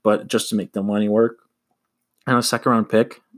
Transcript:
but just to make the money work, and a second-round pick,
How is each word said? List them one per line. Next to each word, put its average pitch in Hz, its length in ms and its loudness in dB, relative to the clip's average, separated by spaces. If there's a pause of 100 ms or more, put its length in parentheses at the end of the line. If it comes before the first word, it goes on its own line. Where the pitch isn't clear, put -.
but 107 240 0
just - 220 -4
to 117 60 -4
make 98 180 -4
the 101 100 -4
money 104 240 -2
work, 113 320 0 (880)
and 127 100 2
a 120 60 0
second-round 117 460 0
pick, - 320 0 (160)